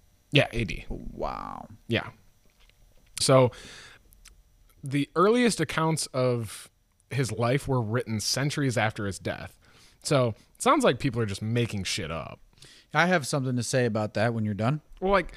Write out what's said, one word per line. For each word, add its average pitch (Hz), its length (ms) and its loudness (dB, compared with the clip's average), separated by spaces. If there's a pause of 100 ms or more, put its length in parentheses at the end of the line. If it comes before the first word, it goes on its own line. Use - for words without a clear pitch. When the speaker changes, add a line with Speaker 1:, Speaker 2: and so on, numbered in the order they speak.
(320)
Speaker 1:
Yeah, 139 200 8
A 117 140 -2
D. - 240 -8
Speaker 2:
Wow. 50 800 -8 (200)
Speaker 1:
Yeah. 110 220 -2 (1120)
So 131 300 6 (1300)
the 143 320 -2
earliest 220 440 4
accounts 160 480 0
of 123 640 -2 (400)
his 120 220 -2
life 120 360 0
were 127 140 0
written 107 380 -2
centuries 135 580 -2
after 110 280 0
his 98 140 -6
death. - 380 -10 (460)
So 127 320 2 (200)
it - 60 -16
sounds 269 220 4
like 156 160 4
people 120 220 -2
are 113 40 0
just 98 160 -6
making 110 440 -2
shit 80 260 -6
up. - 280 -10 (540)
Speaker 2:
I 160 140 4
have 175 200 2
something 131 280 -2
to 120 80 -2
say 127 220 0
about 107 280 -2
that 113 200 2
when 110 120 -2
you're 107 80 -2
done. 117 280 0 (200)
Speaker 1:
Well, 190 100 0
like, 202 260 2